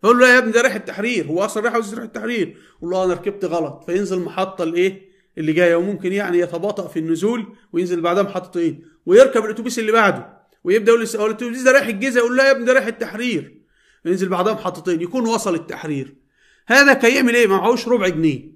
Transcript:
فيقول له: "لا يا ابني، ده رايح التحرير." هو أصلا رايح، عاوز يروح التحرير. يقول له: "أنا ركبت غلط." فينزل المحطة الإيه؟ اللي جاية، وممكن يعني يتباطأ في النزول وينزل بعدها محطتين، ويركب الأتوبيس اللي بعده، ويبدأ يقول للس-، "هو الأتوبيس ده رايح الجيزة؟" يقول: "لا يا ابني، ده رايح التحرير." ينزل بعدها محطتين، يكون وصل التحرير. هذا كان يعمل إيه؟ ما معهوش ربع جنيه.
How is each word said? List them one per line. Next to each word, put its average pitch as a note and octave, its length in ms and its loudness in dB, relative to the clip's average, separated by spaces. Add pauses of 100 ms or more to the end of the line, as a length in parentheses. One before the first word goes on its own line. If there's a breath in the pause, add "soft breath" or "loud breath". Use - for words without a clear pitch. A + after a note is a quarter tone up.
فيقول A#3+ 180 4
له: B3+ 60 8
"لا B3 80 6
يا B3 40 6
ابني، A3+ 140 0
ده A#3 100 4
رايح A#3+ 140 0
التحرير." G#3+ 500 -6
هو E3+ 200 -2
أصلا G#3+ 180 -6
رايح، A#3 100 -2
عاوز A3 200 -4
يروح A#3 100 -12
التحرير. A3 540 -6 (200 soft breath)
يقول E3+ 140 -8
له: F#3 140 -2
"أنا F3+ 80 0
ركبت G3 320 -6
غلط." D#3 400 -6
فينزل F#3 320 -4
المحطة F#3 460 -6
الإيه؟ F3+ 500 -2 (240 soft breath)
اللي D#3 160 -2
جاية، E3+ 220 4
وممكن F#3 380 -2
يعني F#3 260 0
يتباطأ F3 480 -4
في E3 120 -8
النزول E3+ 560 -2 (160 loud breath)
وينزل F3 300 -2
بعدها F3 220 2
محطتين، F3 640 -6 (200 loud breath)
ويركب A3+ 400 6
الأتوبيس A3+ 340 -6
اللي G#3+ 120 -2
بعده، G3 460 0 (260)
ويبدأ G#3 280 2
يقول A#3 100 4
للس-، A3 140 -8
"هو G#3 100 -2
الأتوبيس A#3 360 -6
ده B3+ 100 4
رايح C4+ 160 4
الجيزة؟" A#3 320 -2
يقول: A#3+ 180 0
"لا C4+ 100 4
يا C4+ 40 4
ابني، A#3+ 140 0
ده B3+ 80 2
رايح B3+ 120 2
التحرير." A3 760 -8 (420)
ينزل F#3 240 -2
بعدها F#3 240 0
محطتين، F3+ 480 -4
يكون A3+ 260 -4
وصل A3 280 -2
التحرير. D3+ 600 -8 (520)
هذا C4 260 6
كان B3 220 4
يعمل B3 200 2
إيه؟ A#3+ 120 4
ما G3 100 2
معهوش A#3 300 0
ربع A3+ 200 0
جنيه. D#3 480 -2